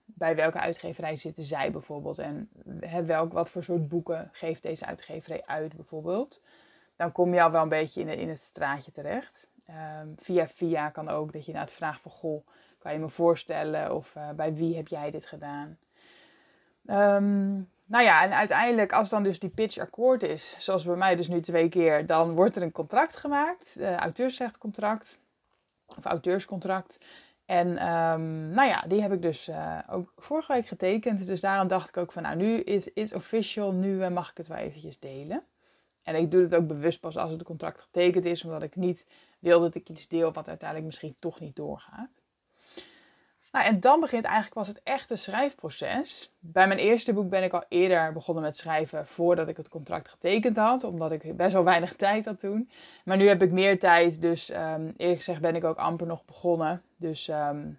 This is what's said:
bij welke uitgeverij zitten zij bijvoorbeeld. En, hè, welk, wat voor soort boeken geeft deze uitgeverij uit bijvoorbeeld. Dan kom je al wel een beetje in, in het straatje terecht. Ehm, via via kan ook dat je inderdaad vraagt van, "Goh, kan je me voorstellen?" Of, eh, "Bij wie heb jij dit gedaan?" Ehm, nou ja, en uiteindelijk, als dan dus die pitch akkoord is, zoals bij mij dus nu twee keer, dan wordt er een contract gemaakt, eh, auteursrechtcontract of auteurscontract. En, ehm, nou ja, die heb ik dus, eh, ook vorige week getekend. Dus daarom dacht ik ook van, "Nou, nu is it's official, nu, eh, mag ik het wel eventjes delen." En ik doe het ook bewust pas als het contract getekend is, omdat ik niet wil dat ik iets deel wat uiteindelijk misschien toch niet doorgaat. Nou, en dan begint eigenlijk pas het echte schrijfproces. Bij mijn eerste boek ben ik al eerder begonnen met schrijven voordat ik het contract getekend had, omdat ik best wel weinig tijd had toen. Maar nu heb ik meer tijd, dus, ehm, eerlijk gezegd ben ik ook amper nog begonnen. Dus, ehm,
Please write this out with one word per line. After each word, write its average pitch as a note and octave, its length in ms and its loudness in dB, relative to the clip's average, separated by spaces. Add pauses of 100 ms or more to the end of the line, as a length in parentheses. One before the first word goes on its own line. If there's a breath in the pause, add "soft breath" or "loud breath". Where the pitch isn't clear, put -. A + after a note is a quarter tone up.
bij E3 320 -2
welke D#3+ 220 0
uitgeverij E3 580 -6
zitten D#3 260 -10
zij C#3+ 280 -4
bijvoorbeeld. D3 480 -10
En, - 300 -10 (320)
hè, E3 240 -6
welk, E3 280 0
wat E3+ 180 -2
voor F3 120 -8
soort E3 260 -2
boeken E3 440 -4
geeft E3 300 -8
deze D#3+ 240 -8
uitgeverij - 600 -10
uit D#3 300 -8
bijvoorbeeld. E3 640 -6 (560 soft breath)
Dan E3+ 160 -4
kom F3 220 2
je F3 80 8
al E3 80 6
wel D#3+ 120 4
een D#3+ 60 0
beetje D#3 320 -2
in, D#3+ 80 -6
in D#3+ 200 -6
het D#3+ 140 -10
straatje C#3+ 500 -8
terecht. D3+ 560 -10 (180)
Ehm, D#3 500 -14
via F3 300 0
via D#3 420 -4
kan D#3 200 -10
ook D3+ 240 -6
dat D3+ 120 -12
je D#3+ 80 -14
inderdaad D3 220 -10
vraagt D3+ 260 -8
van, - 100 -20
"Goh, D3+ 360 -8 (320 soft breath)
kan D3+ 140 -10
je D3+ 60 -4
me D#3 100 -6
voorstellen?" D#3 840 0
Of, - 220 -10
eh, D3+ 140 -12
"Bij D#3 240 -4
wie E3 220 -2
heb D#3 120 -10
jij D3 220 -6
dit D#3 160 -10
gedaan?" D3 520 -12 (1080 soft breath)
Ehm, G3+ 640 4 (320)
nou A#3 200 4
ja, E3+ 180 8
en F#3+ 100 2
uiteindelijk, G#3 600 4
als G#3+ 160 4
dan G#3 140 0
dus F#3+ 160 0
die F3+ 120 -8
pitch - 280 -2
akkoord B3 440 2
is, D#3 360 -4
zoals F#3 260 -2
bij F3 120 0
mij F#3 200 4
dus E3+ 120 -2
nu F3 120 0
twee E3+ 280 4
keer, D#3+ 380 4
dan E3 280 4
wordt G3 220 6
er F#3 60 -4
een D#3+ 100 -4
contract A3+ 440 0
gemaakt, D4 600 -4
eh, F#3 200 -2
auteursrechtcontract A3 1200 -4 (800)
of - 80 -12
auteurscontract. F#3 920 -4 (460 loud breath)
En, F3 340 0
ehm, D#3+ 720 -2
nou B3 180 4
ja, - 200 0
die G3+ 140 2
heb G3+ 100 0
ik F3 100 -2
dus, E3 260 -2
eh, D#3+ 300 -8 (120)
ook F#3 260 -6
vorige D#4 360 -4
week A#3+ 140 0
getekend. G3 600 -2
Dus F#3 140 -4
daarom G3 280 0
dacht F#3 200 -2
ik - 80 -14
ook F3 160 -4
van, E3+ 100 -10
"Nou, D3+ 140 -4
nu A3 240 2
is G3 320 -2
it's G#3+ 200 -6
official, G3+ 600 -4
nu, F#3+ 300 0
eh, F3+ 80 -2
mag F3 200 -6
ik - 60 -20
het D#3+ 100 -12
wel D#3+ 120 -10
eventjes D3 400 -10
delen." C#3+ 460 -10 (600)
En D#3+ 100 -6
ik D#3+ 160 2
doe F3+ 120 6
het E3+ 120 2
ook E3+ 120 4
bewust D3+ 340 -2
pas D#3+ 160 -10
als E3 140 -4
het D#3+ 120 -8
contract D#3+ 380 -10
getekend F3+ 440 2
is, E3+ 200 -4
omdat D#3+ 180 -8
ik D3+ 140 -10
niet F3+ 300 -2 (320 soft breath)
wil E3+ 220 6
dat E3+ 140 2
ik - 140 -12
iets D#3+ 200 -14
deel E3 240 0
wat D#3 160 -12
uiteindelijk D#3+ 380 -10
misschien D#3 320 -12
toch - 220 -8
niet D3+ 160 -16
doorgaat. D3 640 -12 (1300 loud breath)
Nou, C4 120 2
en G3+ 140 4
dan C#4 200 8
begint A#3+ 240 -2
eigenlijk G#3+ 300 -2
pas G3+ 140 -6
het G#3 140 -14
echte C4 340 -6
schrijfproces. - 1200 -6
Bij F#3 280 4
mijn F#3+ 120 2
eerste A3 340 2
boek G3 160 0
ben F#3+ 140 0
ik F#3 100 0
al F3 160 -2
eerder F3 440 4
begonnen D#3+ 320 -4
met D3 120 -6
schrijven D#3 500 -4
voordat E3+ 420 2
ik D#3+ 80 -6
het D#3 120 -14
contract D#3+ 400 -8
getekend G#3+ 480 2
had, A#3+ 280 4
omdat E3 280 -4
ik D#3 240 -8
best F3+ 160 2
wel F#3 120 6
weinig F3 320 4
tijd G#3 280 2
had G#3 140 -8
toen. G#3+ 320 -4 (340 loud breath)
Maar F#3+ 120 2
nu G3 120 8
heb F#3+ 140 8
ik F#3 80 8
meer F#3 280 4
tijd, E3+ 420 6
dus, E3 300 0
ehm, D#3+ 460 -4
eerlijk F3 220 2
gezegd E3+ 220 -6
ben E3 160 2
ik E3 80 -2
ook D#3+ 120 0
amper E3 300 -2
nog E3 180 -8
begonnen. E3+ 580 -2 (140)
Dus, D#3+ 320 -6
ehm, D3 340 -2 (160)